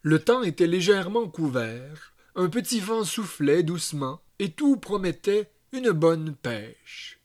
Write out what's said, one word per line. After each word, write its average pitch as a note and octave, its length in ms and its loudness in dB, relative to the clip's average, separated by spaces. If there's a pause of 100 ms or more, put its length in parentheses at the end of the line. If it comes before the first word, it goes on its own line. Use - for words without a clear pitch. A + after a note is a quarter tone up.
Le D#3 160 2
temps A#3+ 240 2
était F3 240 2
légèrement F#3+ 600 2
couvert, B2+ 840 -6 (220)
un F3+ 160 0
petit A#3 280 -2
vent G#3+ 260 -2
soufflait E3 580 0
doucement D#3 580 -4 (180)
et G3 120 -2
tout C#4 260 2
promettait G3+ 760 -2 (220)
une B3+ 200 0
bonne D#3+ 420 2
pêche. - 920 -10